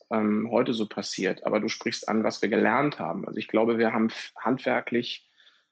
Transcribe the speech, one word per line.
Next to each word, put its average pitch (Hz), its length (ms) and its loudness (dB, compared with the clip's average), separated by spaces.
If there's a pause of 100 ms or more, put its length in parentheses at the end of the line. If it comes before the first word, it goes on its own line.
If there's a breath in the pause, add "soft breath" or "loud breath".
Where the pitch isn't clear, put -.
ähm, 107 400 0
heute 123 240 4
so 110 140 -2
passiert. 95 580 -4
Aber 107 140 2
du 107 80 0
sprichst - 400 -6
an, 110 160 2
was 110 180 -2
wir 101 60 2
gelernt 110 500 2
haben. 85 300 -6
Also - 100 -10
ich 107 120 -8
glaube, 113 280 4
wir 113 140 2
haben 113 160 2
f-, - 300 -10
handwerklich, 123 920 -2 (420 soft breath)